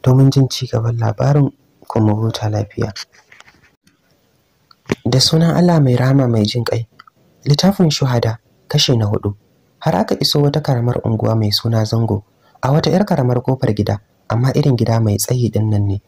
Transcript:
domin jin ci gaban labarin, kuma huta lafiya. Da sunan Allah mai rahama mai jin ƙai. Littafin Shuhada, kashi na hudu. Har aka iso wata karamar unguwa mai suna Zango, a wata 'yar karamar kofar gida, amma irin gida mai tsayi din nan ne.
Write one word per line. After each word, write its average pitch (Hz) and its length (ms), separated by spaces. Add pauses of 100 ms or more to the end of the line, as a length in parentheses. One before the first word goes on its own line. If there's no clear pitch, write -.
domin 131 260
jin 131 200
ci - 180
gaban 117 300
labarin, 127 540 (360)
kuma 110 260
huta 110 360
lafiya. 104 440 (2000)
Da 127 140
sunan 160 360
Allah 175 260
mai 123 140
rahama 131 320
mai 113 180
jin 117 180
ƙai. 117 240 (580)
Littafin 170 440
Shuhada, 117 480 (300)
kashi 147 300
na 110 80
hudu. 101 300 (440)
Har 165 160
aka 208 240
iso 147 220
wata 143 200
karamar 120 420
unguwa 110 320
mai 107 160
suna 113 340
Zango, 107 380 (380)
a 131 100
wata 156 200
'yar 185 140
karamar 127 360
kofar 131 320
gida, 104 260 (300)
amma 123 260
irin 143 220
gida 113 220
mai 107 180
tsayi 123 340
din 107 180
nan 104 180
ne. 98 200